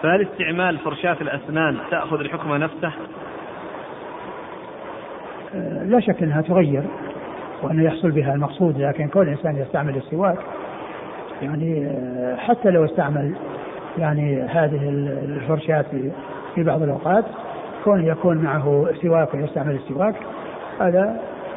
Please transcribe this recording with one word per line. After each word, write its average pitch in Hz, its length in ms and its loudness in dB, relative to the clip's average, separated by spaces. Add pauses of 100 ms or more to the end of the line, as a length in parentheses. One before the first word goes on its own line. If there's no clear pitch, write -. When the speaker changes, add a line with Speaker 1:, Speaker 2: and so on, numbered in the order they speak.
Speaker 1:
فهل 180 180 4
استعمال 175 560 0
فرشاة 156 440 -2
الأسنان 151 560 0 (140)
تأخذ 160 280 0
الحكم 147 360 -4
نفسه؟ 156 360 -2 (2750)
Speaker 2:
آه، 165 280 -4
لا 220 160 8
شك 185 240 2
أنها 156 180 4
تغير 156 420 4 (800)
وأنه 160 200 4
يحصل 160 280 2
بها 139 220 2
المقصود، 143 480 2
لكن 143 260 0
كل 185 200 4
إنسان 143 300 -2
يستعمل 139 400 0
السواك 170 400 0 (1040)
يعني، 151 460 -2
آه، 127 480 -4
حتى 233 340 4
لو 170 160 6
استعمل 147 500 0 (640)
يعني 147 440 2
هذه 147 480 2
ال-، 143 460 -2
الفرشاة 151 460 2
في، 135 300 -2 (440)
في 175 80 2
بعض 160 180 4
الأوقات، 160 440 2 (580)
كون 190 240 6
يكون 160 300 4
معه 143 520 4 (120)
سواك 165 320 4
ويستعمل 143 420 -2
السواك، 180 400 0 (680)
هذا 196 400 4 (340)